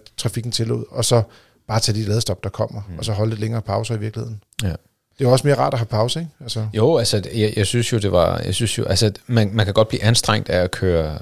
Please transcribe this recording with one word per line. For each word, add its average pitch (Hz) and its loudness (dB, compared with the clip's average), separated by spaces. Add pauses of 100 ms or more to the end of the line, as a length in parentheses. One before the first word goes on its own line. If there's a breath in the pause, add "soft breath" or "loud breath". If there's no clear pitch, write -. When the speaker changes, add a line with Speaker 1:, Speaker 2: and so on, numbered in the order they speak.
(180)
Speaker 1:
trafikken 117 -4
tillod, 113 -2
og 120 -2
så 117 4 (460 soft breath)
bare 110 0
tage 104 0
de 110 -2
ladestop, 107 -2
der 98 -4
kommer, 110 -6
Speaker 2:
Mm. 87 -12
Speaker 1:
og - -6
så 110 -4
holde 107 0
lidt 110 -6
længere 110 -4
pauser 107 -2
i 107 -4
virkeligheden. 110 -8 (220)
Speaker 2:
Ja. 101 -2
Speaker 1:
Det - -8
er 123 2
jo 123 6
også 131 2
mere 143 4
rart 135 0
at 123 -2
have 113 -2
pause, 117 -2
ikke? 165 -10 (100)
Altså. 113 -6
Speaker 2:
Jo, 127 4
altså, 107 0 (120)
jeg, 107 2
jeg 104 2
synes 120 0
jo, 117 2
det 98 0
var... 85 4
Jeg 85 -2
synes 117 -2
jo, - -2
altså, 101 2 (140)
man, 110 2
man 110 2
kan 98 -2
godt 110 4
blive - -2
anstrengt 110 2
af 90 2
at 90 -2
køre, 82 0